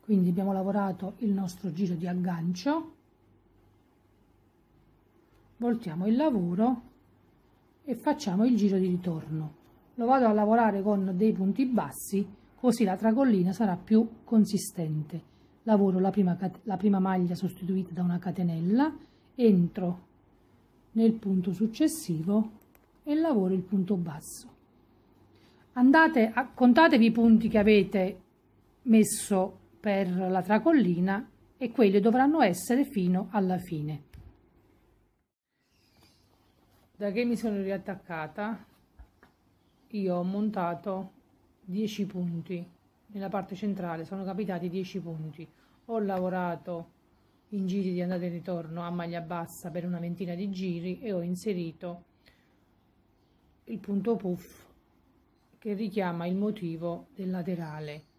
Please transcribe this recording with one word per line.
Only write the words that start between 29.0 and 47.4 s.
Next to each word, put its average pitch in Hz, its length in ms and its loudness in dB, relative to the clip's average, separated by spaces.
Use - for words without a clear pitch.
per 196 260 0
la 185 320 -2
tracollina 196 880 2
e 240 140 -6
quelli 208 280 4
dovranno 254 420 4
essere 240 440 0
fino 180 460 0
alla 185 260 0
fine. 151 460 -8
Da 202 160 -4
che 233 140 -2
mi 240 100 0
sono 214 260 -4
riattaccata, 190 1040 -8
io 190 260 -2
ho 175 80 -2
montato 190 880 -4
dieci 208 400 -4
punti. 175 600 -8
Nella 196 200 -10
parte 190 280 -8
centrale 180 500 -6
sono 190 180 -10
capitati 185 460 -6
dieci 185 320 -8
punti. 156 440 -12
Ho 226 120 -4
lavorato 180 920 -4